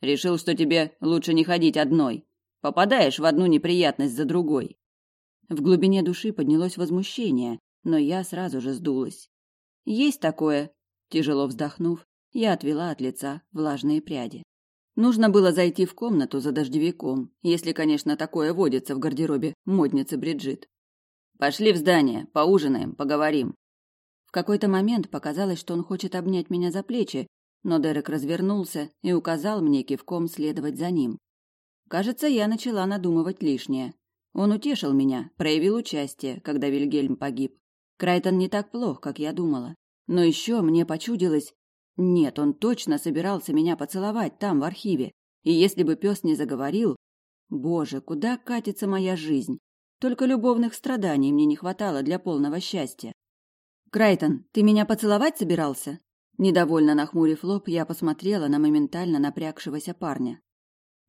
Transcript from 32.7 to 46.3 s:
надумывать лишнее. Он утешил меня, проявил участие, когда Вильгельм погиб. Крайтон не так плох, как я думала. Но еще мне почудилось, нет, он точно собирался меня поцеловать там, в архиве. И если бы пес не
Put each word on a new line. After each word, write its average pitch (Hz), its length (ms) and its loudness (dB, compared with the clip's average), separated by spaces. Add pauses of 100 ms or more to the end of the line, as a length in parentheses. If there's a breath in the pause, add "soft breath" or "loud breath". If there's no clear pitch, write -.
надумывать 180 600 0
лишнее. 131 500 -2 (380)
Он 202 180 2
утешил 214 420 -2
меня, 135 440 0
проявил 160 400 2
участие, 143 640 -6
когда 143 280 -4
Вильгельм 139 480 0
погиб. 131 400 -6 (400)
Крайтон 180 420 2
не 185 100 0
так 202 240 -4
плох, 233 280 -4
как 143 200 -10
я 151 120 -4
думала. 151 440 -4 (320)
Но 175 140 2
еще 202 400 2
мне 165 220 4
почудилось, 165 720 -2 (420)
нет, 175 420 2
он 143 160 2
точно 202 440 -2
собирался 165 540 -2
меня 160 240 2
поцеловать 196 640 -4
там, 185 220 0
в 143 40 0
архиве. 175 480 -2 (300)
И 156 100 4
если 175 300 4
бы 147 140 2
пес 196 280 -2
не 156 100 2